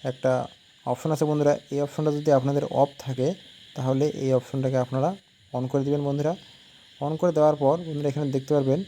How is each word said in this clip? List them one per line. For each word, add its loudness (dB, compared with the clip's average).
একটা -2
অপশন -4
আছে 0
বন্ধুরা, 4
এই 0
অপশনটা -2
যদি 0
আপনাদের 0
অফ 4
থাকে, -2
তাহলে 0
এই 0
অপশনটাকে -2
আপনারা -2
on -2
করে 0
দিবেন 0
বন্ধুরা। -2
on -4
করে 2
দেওয়ার 6
পর 4
বন্ধুরা, -4
এখানে -2
দেখতে -2
পারবেন 2